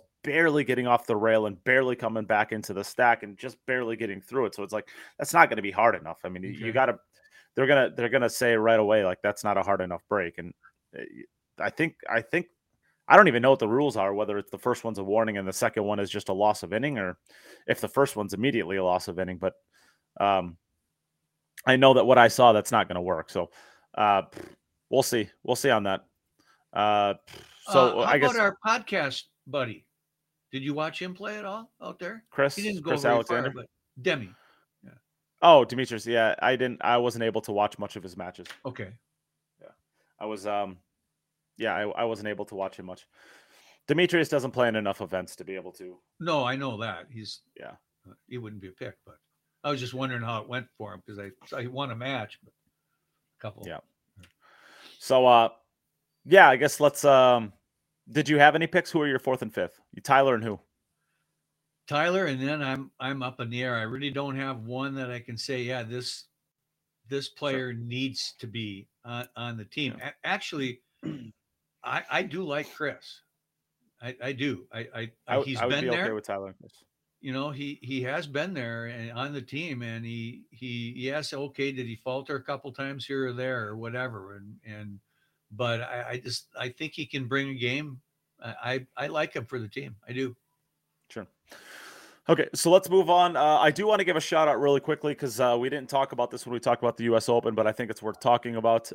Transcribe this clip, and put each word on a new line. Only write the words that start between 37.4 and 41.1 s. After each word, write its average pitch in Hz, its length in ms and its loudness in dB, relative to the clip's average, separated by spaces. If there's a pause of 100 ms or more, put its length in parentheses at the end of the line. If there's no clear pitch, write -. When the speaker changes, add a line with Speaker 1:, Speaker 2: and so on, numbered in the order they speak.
Speaker 1:
to 113 100 -8
watch 101 240 0
much 101 200 -10
of 92 80 -16
his 90 120 -16
matches. 90 300 -14 (180)
Speaker 2:
Okay. 98 280 -12 (680)
Speaker 1:
Yeah. - 80 -20 (520)
I 107 60 -10
was, 104 200 -8
um, 101 320 -4 (800)